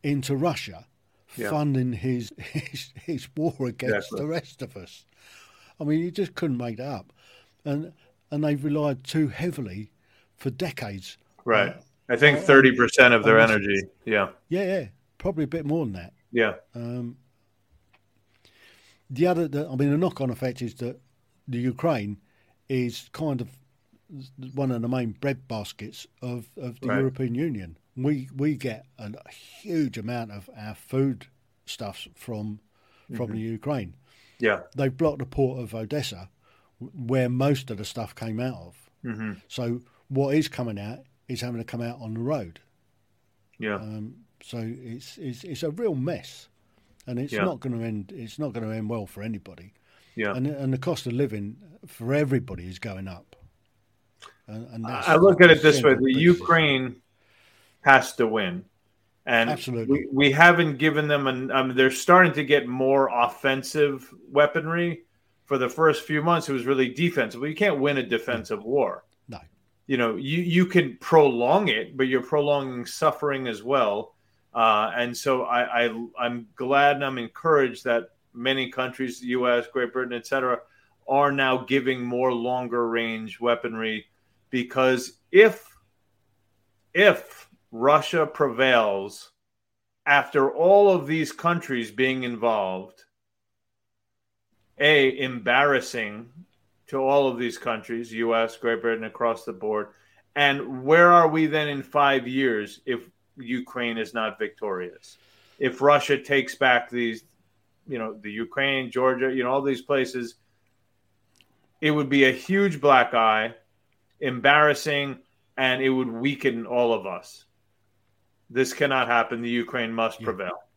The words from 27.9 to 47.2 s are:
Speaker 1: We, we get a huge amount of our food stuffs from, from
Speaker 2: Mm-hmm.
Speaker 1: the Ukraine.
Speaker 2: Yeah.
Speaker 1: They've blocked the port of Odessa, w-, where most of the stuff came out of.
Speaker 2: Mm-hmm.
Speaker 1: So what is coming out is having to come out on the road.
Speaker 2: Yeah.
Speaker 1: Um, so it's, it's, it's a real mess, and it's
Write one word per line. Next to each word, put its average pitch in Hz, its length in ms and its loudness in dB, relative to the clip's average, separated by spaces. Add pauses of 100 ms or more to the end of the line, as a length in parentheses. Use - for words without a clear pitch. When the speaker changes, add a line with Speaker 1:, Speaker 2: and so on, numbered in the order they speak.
Speaker 1:
We, 131 400 -4
we 143 220 -2
get 117 280 -10 (140)
a 107 120 -12 (200)
huge 156 680 -6
amount 117 340 -8
of 104 260 -18
our 107 180 -14
food 131 520 -2 (380)
stuffs - 500 -12
from, 107 440 -10 (560)
from 113 120 -6
Speaker 2:
Mm-hmm. 107 60 -10
Speaker 1:
the 110 60 -6
Ukraine. 113 560 -8 (440)
Speaker 2:
Yeah. 107 220 0 (140)
Speaker 1:
They've 131 200 -2
blocked 147 240 -2
the 131 60 -8
port 131 360 -2
of 104 120 -12
Odessa, 110 560 -8 (520)
w-, 123 260 -14
where 127 220 0
most 135 420 0
of 104 60 -8
the 104 80 -10
stuff - 280 -10
came 113 260 -8
out 123 160 -6
of. 87 340 -20 (160)
Speaker 2:
Mm-hmm. 110 280 -8 (140)
Speaker 1:
So 120 340 -6 (280)
what 139 260 -2
is 156 120 2
coming 113 320 -8
out 110 200 -12 (280)
is 120 140 -8
having 123 180 -8
to 113 40 -8
come 117 180 -10
out 120 200 -10
on 110 140 -10
the 113 40 -8
road. 117 400 -6 (1000)
Speaker 2:
Yeah. 107 180 -6
Speaker 1:
Um, 107 400 -12 (260)
so - 200 -12
it's, 120 560 -14
it's, 127 260 -12
it's 165 200 -10
a 156 80 -4
real 190 240 -4
mess, - 540 -8 (580)
and 123 100 -8
it's 139 140 -6